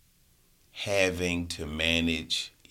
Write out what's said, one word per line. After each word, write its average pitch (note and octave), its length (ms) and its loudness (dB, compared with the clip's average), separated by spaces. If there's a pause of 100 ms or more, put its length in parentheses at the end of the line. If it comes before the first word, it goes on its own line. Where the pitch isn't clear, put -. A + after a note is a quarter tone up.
(720)
having F2+ 760 0
to E2 200 -8
manage E2 840 0 (200)